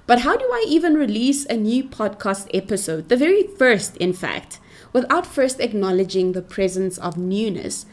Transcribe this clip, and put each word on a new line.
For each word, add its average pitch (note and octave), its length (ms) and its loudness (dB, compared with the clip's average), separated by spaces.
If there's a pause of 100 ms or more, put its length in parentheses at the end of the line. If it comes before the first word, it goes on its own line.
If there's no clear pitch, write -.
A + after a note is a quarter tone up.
but A#3+ 120 6
how D4 140 2
do C5 100 -2
I A#4+ 220 -2
even D#4+ 280 4
release C4 500 0
a A#3 100 -2
new A3+ 280 0
podcast G3+ 680 -6
episode, F#3+ 580 -4
the A#3 60 4
very F4 280 4
first, - 540 2
in F3+ 140 2
fact, - 480 -8 (320)
without C4+ 360 0
first C4 320 0
acknowledging F#3+ 720 0
the F3+ 100 -4
presence F#3 560 -2
of F3 180 -6
newness F#3 760 -4